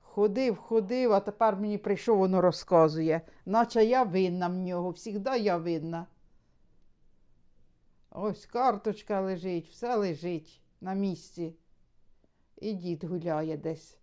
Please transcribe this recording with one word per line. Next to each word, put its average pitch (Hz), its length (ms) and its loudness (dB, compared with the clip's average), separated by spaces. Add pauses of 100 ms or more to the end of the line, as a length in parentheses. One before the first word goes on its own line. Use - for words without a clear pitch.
Ходив, 214 560 0
ходив, 226 560 0
а 202 80 4
тепер 208 360 0
мені 208 220 -4
прийшов, 208 400 0
воно 190 220 4
розказує. 160 800 4 (260)
Наче 226 380 4
я 247 180 4
винна 180 460 0
в 180 60 -4
нього, 180 360 -4
всігда 208 460 -6
я 202 200 2
винна. 165 500 -4 (2000)
Ось - 360 -8
карточка 214 760 -2
лежить, 180 480 -4
все 240 280 -4
лежить 170 680 -4 (180)
на 185 140 -8
місці. 175 600 -6 (1000)
І 220 160 -6
дід 175 320 -6
гуляє 160 520 -4
десь. 160 460 -10